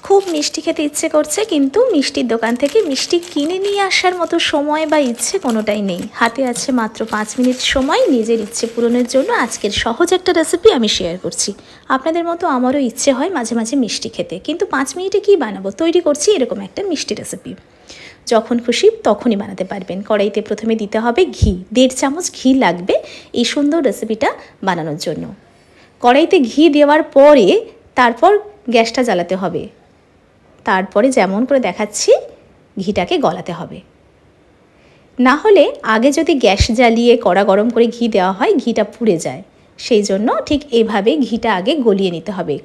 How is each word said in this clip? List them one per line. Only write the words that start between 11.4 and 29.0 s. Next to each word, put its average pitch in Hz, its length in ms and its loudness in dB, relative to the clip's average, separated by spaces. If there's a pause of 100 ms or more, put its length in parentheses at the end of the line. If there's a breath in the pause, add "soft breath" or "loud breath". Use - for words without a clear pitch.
আপনাদের 320 340 -2
মতো 339 140 -6 (140)
আমারও 254 220 0 (100)
ইচ্ছে 240 280 -2
হয় 311 200 -4
মাঝে 240 220 -6
মাঝে 226 240 -4
মিষ্টি - 320 -6
খেতে, 170 200 -8 (120)
কিন্তু 330 160 -4 (100)
পাঁচ 269 240 -2
মিনিটে 381 280 -2
কী 403 80 6 (100)
বানাবো? 196 260 -8 (120)
তৈরি 339 260 2
করছি 294 200 0 (100)
এরকম 233 200 -2 (100)
একটা - 220 -10
মিষ্টি - 320 -6
রেসিপি। - 300 -12 (800 loud breath)
যখন 226 240 2 (100)
খুশি 247 220 2 (200)
তখনই 214 360 0
বানাতে 196 280 -8
পারবেন। 190 260 -10 (120)
কড়াইতে 208 300 0 (100)
প্রথমে 220 320 -2
দিতে 208 240 -6
হবে 370 160 0 (160)
ঘি, 208 160 2 (220)
দেড় 254 240 4
চামচ 302 260 -2 (120)
ঘি - 120 0 (160)
লাগবে 180 300 0 (440 loud breath)
এই 240 140 0
সুন্দর 294 260 0 (100)
রেসিপিটা 220 400 -4 (380 loud breath)
বানানোর 165 380 -4
জন্য। 165 180 -6 (800 soft breath)
কড়াইতে 302 340 6 (120)
ঘি 277 140 2 (140)
দেওয়ার 294 240 6 (160)
পরে 277 300 8 (520 loud breath)
তারপর 247 320 4 (420)
গ্যাসটা 226 340 2